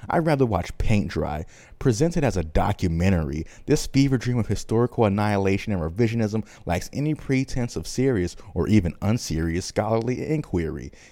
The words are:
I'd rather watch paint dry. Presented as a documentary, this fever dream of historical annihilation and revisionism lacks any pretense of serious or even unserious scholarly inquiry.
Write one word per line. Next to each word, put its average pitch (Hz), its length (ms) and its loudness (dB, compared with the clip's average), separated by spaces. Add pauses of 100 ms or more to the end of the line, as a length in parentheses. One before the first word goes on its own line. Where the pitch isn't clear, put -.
(100)
I'd 160 160 0
rather 139 180 4
watch - 320 -2
paint 101 320 2
dry. 76 380 -4 (320)
Presented 147 440 2
as 104 140 0
a 82 80 0
documentary, 82 1040 0 (180)
this - 220 0
fever 139 320 2
dream 123 200 -2
of 104 100 -2
historical 113 580 0
annihilation 101 640 2
and 90 80 -2
revisionism 110 640 0 (200)
lacks - 260 -2
any 151 220 -2
pretense 131 600 -2
of 80 120 -6
serious 120 500 0 (160)
or - 160 0
even 98 320 4
unserious 85 640 -2
scholarly 113 600 -2
inquiry. 80 680 -4 (200)